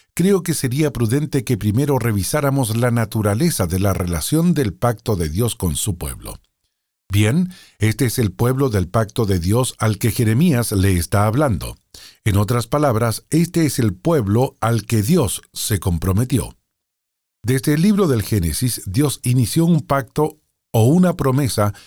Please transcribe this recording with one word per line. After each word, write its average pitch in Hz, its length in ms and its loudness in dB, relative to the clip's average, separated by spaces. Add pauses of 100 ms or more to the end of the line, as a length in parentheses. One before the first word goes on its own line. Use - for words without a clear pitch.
(140)
creo 185 280 2
que 170 120 -2
sería 139 400 -2
prudente 131 500 -2
que 120 140 0
primero 127 400 0
revisáramos 117 760 -2
la 120 160 0
naturaleza 110 760 0
de 90 140 -2
la 98 120 2
relación 90 600 0
del 123 180 0
pacto 117 420 -2
de 85 140 -2
Dios 107 280 -2
con 82 200 -2
su 87 220 -4
pueblo. 53 420 -12 (680)
Bien, 117 440 2 (260)
este 110 280 0
es 113 120 -2
el 107 140 0
pueblo 131 360 0
del 95 200 0
pacto 113 380 -2
de 95 120 0
Dios 104 400 0
al 110 200 0
que 117 120 0
Jeremías 120 640 2
le 95 240 2
está 101 300 0
hablando. 110 500 -2 (480)
En 98 120 0
otras 113 300 0
palabras, 117 640 0
este 165 360 0
es - 120 -2
el 110 160 0
pueblo 123 640 0
al 113 260 0
que 110 160 0
Dios 135 400 0 (100)
se - 260 -4
comprometió. 95 760 -2 (880)
Desde 131 300 0
el 156 80 0
libro 202 260 4
del 117 140 2
Génesis, 101 640 -2
Dios 127 360 -2
inició 127 420 0
un 165 180 2
pacto - 580 -4 (320)
o 110 120 4
una 170 320 4
promesa 127 580 0 (120)